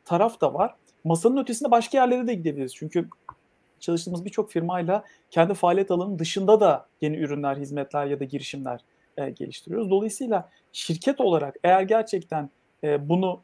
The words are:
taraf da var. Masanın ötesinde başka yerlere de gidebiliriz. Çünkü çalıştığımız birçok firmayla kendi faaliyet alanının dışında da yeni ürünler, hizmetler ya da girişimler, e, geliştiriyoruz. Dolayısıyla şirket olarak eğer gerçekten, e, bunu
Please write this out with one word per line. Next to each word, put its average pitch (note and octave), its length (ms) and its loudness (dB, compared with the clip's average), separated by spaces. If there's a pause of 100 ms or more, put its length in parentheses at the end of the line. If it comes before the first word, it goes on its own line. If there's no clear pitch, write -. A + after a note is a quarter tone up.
taraf G#3 360 0
da C3+ 120 2
var. G3+ 220 -2 (280)
Masanın E3 340 2
ötesinde A#3 340 -4
başka A#3 260 2
yerlere B3 300 2
de A#3+ 60 -2
gidebiliriz. C#3+ 420 -4
Çünkü E3 320 -4 (720)
çalıştığımız E3+ 460 -4
birçok G#3+ 260 -4
firmayla F3 520 -2 (280)
kendi E3+ 220 4
faaliyet F#3 380 2
alanının F3+ 280 -2
dışında G3 400 4
da E3 260 4 (160)
yeni D#3 160 -2
ürünler, C#3+ 380 -4
hizmetler C#3+ 500 -6
ya C#3+ 140 -4
da C#3+ 40 -8
girişimler, C3 580 -8 (360)
e, C#3 120 -6
geliştiriyoruz. - 600 -8
Dolayısıyla G#3 600 0 (240)
şirket B3+ 480 -2
olarak D#3 420 2
eğer F#3 180 6
gerçekten, F#3+ 680 -2 (340)
e, D3 260 0
bunu F3+ 340 0